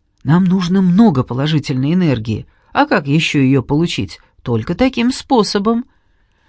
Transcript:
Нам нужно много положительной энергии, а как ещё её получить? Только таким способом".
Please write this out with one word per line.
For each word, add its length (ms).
Нам 220
нужно 360
много 440
положительной 680
энергии, 520
а 140
как 220
ещё 320
её 240
получить? 560
Только 340
таким 340
способом". 760